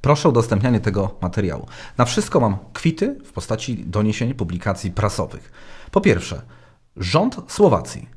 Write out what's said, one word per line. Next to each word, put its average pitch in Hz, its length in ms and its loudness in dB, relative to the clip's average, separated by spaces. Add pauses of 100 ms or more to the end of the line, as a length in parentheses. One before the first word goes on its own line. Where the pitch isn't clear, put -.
Proszę 147 280 4
o - 20 6
udostępnianie 117 480 4
tego 98 420 -2
materiału. 90 460 -2 (300)
Na 123 80 4
wszystko 196 340 0
mam 104 180 2 (160)
kwity 202 520 0
w - 60 -20
postaci 113 540 -6
doniesień, 107 480 0
publikacji 90 580 -4
prasowych. - 600 -4 (400)
Po 196 100 2
pierwsze, - 400 2 (560)
rząd 151 400 0 (100)
Słowacji - 680 2